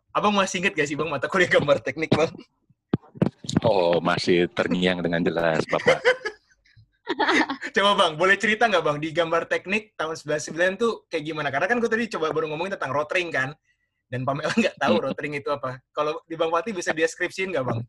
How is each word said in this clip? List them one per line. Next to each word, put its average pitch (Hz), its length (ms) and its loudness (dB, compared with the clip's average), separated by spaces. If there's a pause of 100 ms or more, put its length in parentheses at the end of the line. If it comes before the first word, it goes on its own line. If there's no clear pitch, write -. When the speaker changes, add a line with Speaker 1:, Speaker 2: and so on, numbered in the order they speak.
(120)
Speaker 1:
Abang 202 240 2
masih 190 240 0
inget 190 160 -2
gak 196 80 2
sih, 269 160 -4
Bang, 156 80 -2
mata 147 240 -4
kuliah 185 160 4
gambar 151 320 4
teknik, 151 320 -2
Bang? 156 160 4 (1400)
Speaker 2:
Oh, 87 400 4
masih 87 480 2
terngiang 90 480 0
dengan 85 240 0
jelas, 82 400 2
Bapak. - 400 2 (1040)
Speaker 1:
<laughs> 285 640 0
Coba, 202 240 4
Bang, 165 240 2
boleh 190 160 4
cerita 220 320 2
nggak, 180 160 2
Bang, 147 160 0
di 151 160 -6
gambar 165 320 0
teknik 185 480 -4
tahun 160 240 -6
sembilan 151 240 -4
sembilan 175 320 0
tuh 220 320 -2
kayak 160 160 -4
gimana? 151 240 -4
Karena 139 240 0
kan 240 80 0
gua 226 80 0
tadi 220 240 -2
coba 160 240 -2
baru 156 160 -2
ngomongin 180 240 -4
tentang 143 160 -6
rotring, 160 400 -2
kan? 139 240 -4 (560)
Dan 123 160 -6
Pamela 151 240 -2
<laughs> - 80 -2
nggak - 160 2
tahu 151 240 2
Speaker 2:
Hmm. 135 80 -2
Speaker 1:
rotring 147 320 -6
itu - 80 -10
apa. 131 320 -4 (160)
Kalau 151 320 -2
di 165 80 -10
Bang 165 160 0
Pati 170 240 -2
bisa 175 160 -4
deskripsiin 170 640 -2
nggak, - 80 -2
Bang? 117 260 -4